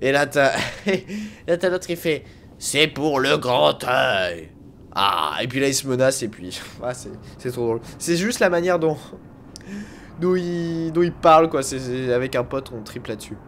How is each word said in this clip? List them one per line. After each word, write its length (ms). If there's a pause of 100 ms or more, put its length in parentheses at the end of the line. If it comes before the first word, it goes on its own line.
Et 120
là 140
t'as, 260 (480)
<laughs> 460
là 120
t'as 100
l'autre, 220
il 60
fait 280 (340)
c'est 300
pour 320
le 180
grand 460
œil. 680 (420)
Ah, 480
et 60
puis 140
là 80
il 60
se 120
menace 380
et 40
puis 300 (120)
<laughs> 120
ah, 120
c'est, 160 (280)
c'est 140
trop 100
drôle. 180 (180)
C'est 180
juste 240
la 100
manière 300
dont, 160 (1200)
dont 140
il, 580
dont 100
il 100
parle, 360
quoi. 140
C'est, 160
c'est 340
avec 220
un 80
pote, 340
on 60
triple 280
là-dessus. 260 (120)